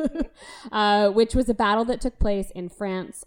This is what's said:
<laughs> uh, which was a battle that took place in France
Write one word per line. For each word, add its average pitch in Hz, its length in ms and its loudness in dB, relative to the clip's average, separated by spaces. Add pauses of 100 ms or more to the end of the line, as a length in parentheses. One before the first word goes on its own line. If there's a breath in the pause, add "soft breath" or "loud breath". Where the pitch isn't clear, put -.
<laughs> - 640 -10
uh, 208 380 4
which 220 260 2
was 254 120 2
a 240 60 2
battle 214 320 2
that 240 160 -4
took 247 160 -4
place 196 380 0
in 180 140 -8
France 185 580 -6